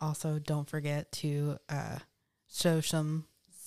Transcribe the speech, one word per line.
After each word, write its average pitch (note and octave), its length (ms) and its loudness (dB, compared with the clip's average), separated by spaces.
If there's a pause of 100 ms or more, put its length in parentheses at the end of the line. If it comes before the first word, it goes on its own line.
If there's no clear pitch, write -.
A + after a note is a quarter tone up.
also D#3 380 0
don't D3 300 0
forget D3 440 -2
to, D3 440 0 (140)
uh, - 280 -4 (540)
show E3 300 4
some, D#3 420 0 (420)